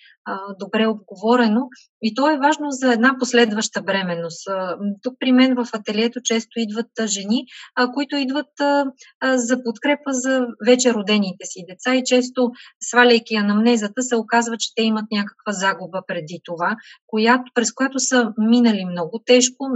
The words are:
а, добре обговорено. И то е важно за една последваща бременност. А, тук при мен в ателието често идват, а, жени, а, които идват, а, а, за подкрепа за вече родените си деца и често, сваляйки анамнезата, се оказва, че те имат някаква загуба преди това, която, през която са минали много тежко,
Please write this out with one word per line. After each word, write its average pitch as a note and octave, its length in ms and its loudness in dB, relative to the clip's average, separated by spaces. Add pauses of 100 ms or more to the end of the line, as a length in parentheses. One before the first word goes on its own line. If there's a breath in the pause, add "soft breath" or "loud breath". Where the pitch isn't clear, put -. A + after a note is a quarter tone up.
(240 soft breath)
а, G3+ 140 -8 (200)
добре A3 280 0
обговорено. A3 840 0 (360 loud breath)
И G#3+ 100 -2
то C#4 160 2
е D4+ 80 0
важно D4 320 0
за C4 220 0
една B3 260 2
последваща A3+ 640 0
бременност. F3 680 -6
А, F#3 280 -6 (260)
тук B3+ 180 -6
при B3+ 120 2
мен B3+ 220 6
в A#3+ 180 -2
ателието A3 520 -4
често A3+ 320 -2
идват, A3+ 300 -4 (140)
а, A3 60 -2
жени, G3+ 380 -2 (320 loud breath)
а, B3 160 0
които C#4+ 240 -4
идват, C#4+ 300 -4 (140)
а, C#4+ 240 2 (360 loud breath)
а, C4 180 2
за B3+ 260 0
подкрепа C#4+ 480 -2
за B3+ 340 0 (200)
вече B3 280 4
родените G3 500 -2
си F#3 240 -14
деца B3+ 260 -4
и B3+ 100 2
често, B3+ 460 2 (300 loud breath)
сваляйки A#3 540 4
анамнезата, G#3 680 2
се B3 140 -2
оказва, A3+ 420 0
че - 180 -6
те A3+ 60 0
имат G#3+ 300 0
някаква G3+ 400 -6
загуба G3 540 -4
преди E3+ 380 -8
това, F3+ 320 -4 (300 loud breath)
която, A3+ 380 2 (100)
през A#3 180 0
която C4+ 260 -4
са A#3+ 400 0
минали A3 460 4
много F3+ 420 -6
тежко, B3+ 500 2